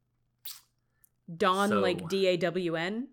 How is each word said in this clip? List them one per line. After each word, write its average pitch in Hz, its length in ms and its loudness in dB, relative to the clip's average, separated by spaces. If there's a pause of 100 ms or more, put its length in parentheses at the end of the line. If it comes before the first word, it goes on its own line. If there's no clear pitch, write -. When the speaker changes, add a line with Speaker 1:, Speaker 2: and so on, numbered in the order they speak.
(1300)
Speaker 1:
Dawn, 196 360 2
Speaker 2:
So 202 100 2
Speaker 1:
like 180 280 0
D 190 200 2
A 180 80 4
W 170 400 -2
N? 208 360 -4